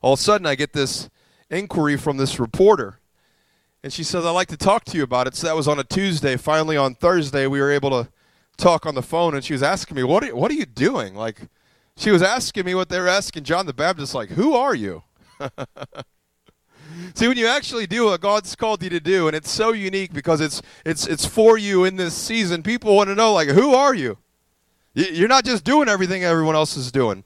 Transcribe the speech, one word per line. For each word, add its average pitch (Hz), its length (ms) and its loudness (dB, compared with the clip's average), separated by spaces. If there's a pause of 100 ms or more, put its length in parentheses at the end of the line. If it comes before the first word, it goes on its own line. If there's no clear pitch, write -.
All 127 100 2
of 139 80 2
a - 20 -4
sudden 202 240 2
I 143 100 0
get 139 180 -6
this 139 360 -4 (400)
inquiry 156 460 -2
from 139 220 -4
this 135 200 -2
reporter. 135 600 2 (840)
And 139 80 -10
she 165 120 -8
says, 170 200 -4
"I'd 170 60 2
like 180 200 2
to 151 80 -12
talk 202 280 2
to - 120 -8
you 156 40 0
about 127 240 0
it." 131 80 -6
So - 140 -6
that 160 80 0
was 151 120 0
on 147 120 0
a 135 40 -4
Tuesday. 151 540 -2
Finally, 156 400 0
on 135 160 2
Thursday, 143 540 2
we 139 120 -2
were 139 120 2
able 143 180 0
to 123 220 -2 (440)
talk 170 300 2
on 156 80 -6
the 135 80 -4
phone. 165 320 -2
And 139 100 -6
she 156 100 -6
was 135 100 -2
asking 165 340 -2
me, 127 60 -2
"What 160 200 2
are, 254 120 -8
what 170 160 0
are - 20 -4
you 285 140 -4
doing?" 127 480 -2
Like, 110 320 -8 (500)
she 214 140 0
was 175 100 6
asking 202 440 -2
me 180 100 -4
what 185 140 -2
they 180 100 -4
were 185 80 0
asking 180 360 -2
John 165 220 -2
the 147 80 -10
Baptist, 147 400 -4
like, 110 160 -6
"Who 233 240 0
are 262 220 2
you?" 95 260 -8 (380)
<laughs> 139 100 -8 (1700)
See, 220 120 2
when 254 100 0
you 226 100 0
actually 240 400 -2
do 226 180 -2
what 180 160 0
God's 202 340 -2
called 214 280 -4
you 185 80 -6
to 170 80 -4
do, 175 260 0
and 156 100 0
it's 156 140 -8
so 220 220 0
unique 190 420 -4
because 156 280 0
it's, 151 200 -4 (240)
it's, 160 220 -4
it's - 180 -4
for 226 320 6
you 202 260 2
in 185 120 0
this 175 180 -4
season, 180 480 -2
people 214 340 0
wanna 196 200 4
know, 220 180 4
like, 160 140 2
"Who 220 260 6
are 269 220 4
you? 127 240 -4 (760)
Y-, 185 160 0
you're 170 160 2
not 262 160 4
just 214 200 -2
doing 269 260 4
everything 185 340 0
everyone 160 300 2
else 156 240 0
is 123 140 -8
doing." 113 340 0